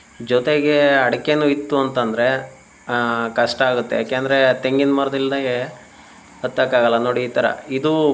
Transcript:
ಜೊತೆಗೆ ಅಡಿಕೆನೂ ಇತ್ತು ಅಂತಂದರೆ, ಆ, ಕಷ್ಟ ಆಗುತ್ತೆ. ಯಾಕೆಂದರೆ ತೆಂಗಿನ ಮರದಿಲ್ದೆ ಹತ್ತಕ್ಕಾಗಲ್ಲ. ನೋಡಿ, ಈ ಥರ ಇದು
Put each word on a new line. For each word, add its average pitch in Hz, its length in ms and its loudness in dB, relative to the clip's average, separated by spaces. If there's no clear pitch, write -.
ಜೊತೆಗೆ 147 440 2
ಅಡಿಕೆನೂ 147 500 0
ಇತ್ತು 143 280 -2
ಅಂತಂದರೆ, 120 440 -2
ಆ, 123 60 0
ಕಷ್ಟ 120 300 0
ಆಗುತ್ತೆ. 117 320 -2
ಯಾಕೆಂದರೆ 135 360 -2
ತೆಂಗಿನ 139 340 2
ಮರದಿಲ್ದೆ 135 560 -2
ಹತ್ತಕ್ಕಾಗಲ್ಲ. 123 560 2
ನೋಡಿ, 123 220 -2
ಈ - 80 -12
ಥರ 120 80 2
ಇದು 156 160 0